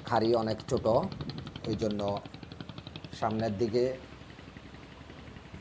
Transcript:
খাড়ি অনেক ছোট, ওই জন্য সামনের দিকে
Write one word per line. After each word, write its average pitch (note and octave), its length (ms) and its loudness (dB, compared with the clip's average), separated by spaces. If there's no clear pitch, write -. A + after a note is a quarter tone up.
খাড়ি A2+ 300 6
অনেক A2 240 4
ছোট, A2+ 160 4
ওই G#2+ 100 0
জন্য G2+ 420 2
সামনের A2 380 2
দিকে A#2+ 380 4